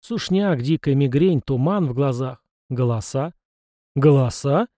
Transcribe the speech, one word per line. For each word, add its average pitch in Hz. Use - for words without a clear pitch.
Сушняк, 185
дикая 143
мигрень, 143
туман 147
в 120
глазах. 131
Голоса? 127
Голоса? 139